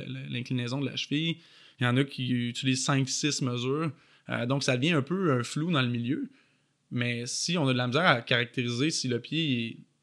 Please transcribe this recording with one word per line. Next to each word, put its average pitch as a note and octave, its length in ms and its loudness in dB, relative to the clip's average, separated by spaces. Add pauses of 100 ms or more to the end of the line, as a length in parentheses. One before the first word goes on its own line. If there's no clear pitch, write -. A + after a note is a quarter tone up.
la, C3 220 -10
l'inclinaison B2 520 -4
de C#3 60 -2
la - 100 -6
cheville. D#3+ 420 -2 (400)
Il B2 60 0
y - 20 4
en B2 100 4
a C#3 80 4
qui C3 260 -4
utilisent B2+ 540 0
cinq, C3+ 240 2
six C#3+ 340 -2
mesures. C3 480 -2 (400)
Euh, A#2 160 -2
donc, C3+ 160 0
ça B2+ 140 2
devient D3 160 2
un D3 100 4
peu F3 300 2
un B2 120 4
flou D#3 260 -2
dans D3 120 4
le B2 60 2
milieu. A#2+ 420 -2 (600)
Mais A#2+ 360 -2
si - 320 -2
on C#3 100 2
a C3 60 4
de B2 40 0
la B2 80 0
misère D3 200 2
à B2+ 160 6
caractériser A#2+ 680 0
si C#3 180 -2
le A#2 120 0
pied D#3 240 -2
il, A#2+ 320 0 (260)